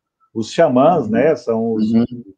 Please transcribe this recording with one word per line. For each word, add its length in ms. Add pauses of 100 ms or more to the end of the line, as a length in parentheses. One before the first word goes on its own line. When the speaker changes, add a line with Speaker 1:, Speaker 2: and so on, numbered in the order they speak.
(340)
Speaker 1:
os 180
xamãs, 540
Speaker 2:
Uhum. 60
Speaker 1:
né? 240
São 380
os, 180
Speaker 2:
Uhum. 320 (140)